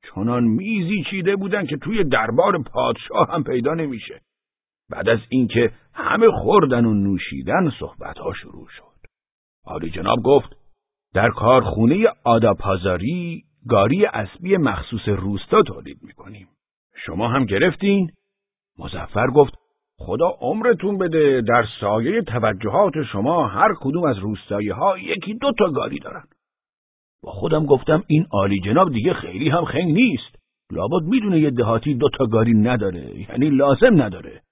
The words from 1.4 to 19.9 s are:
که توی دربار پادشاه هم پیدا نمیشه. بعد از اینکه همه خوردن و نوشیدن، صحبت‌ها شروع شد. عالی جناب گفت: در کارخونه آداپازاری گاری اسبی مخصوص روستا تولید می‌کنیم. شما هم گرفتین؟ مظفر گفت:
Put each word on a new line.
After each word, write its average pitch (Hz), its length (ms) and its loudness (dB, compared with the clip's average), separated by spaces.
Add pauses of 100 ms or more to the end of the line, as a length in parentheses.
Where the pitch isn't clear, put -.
که 147 100 -6
توی - 280 -2
دربار 127 580 2
پادشاه - 720 -2
هم 160 120 -2
پیدا 127 300 -2
نمیشه. 143 460 -8 (720)
بعد - 180 -4
از 117 100 2 (100)
اینکه 120 420 2 (240)
همه - 360 4
خوردن 127 540 2
و 110 100 2
نوشیدن، 98 760 -2
صحبت‌ها - 640 -12
شروع - 360 -18
شد. - 400 -20 (580)
عالی 90 240 -10
جناب 98 340 -2
گفت: 139 320 2 (600)
در 113 120 4
کارخونه 120 800 2 (160)
آداپازاری 110 1160 0 (260)
گاری 120 380 4
اسبی 175 500 -4
مخصوص 110 500 -2
روستا 101 560 0
تولید - 400 -6
می‌کنیم. - 460 -20 (580)
شما 95 220 -2
هم 131 160 2
گرفتین؟ 180 680 2 (680)
مظفر - 480 -6
گفت: 135 280 4 (440)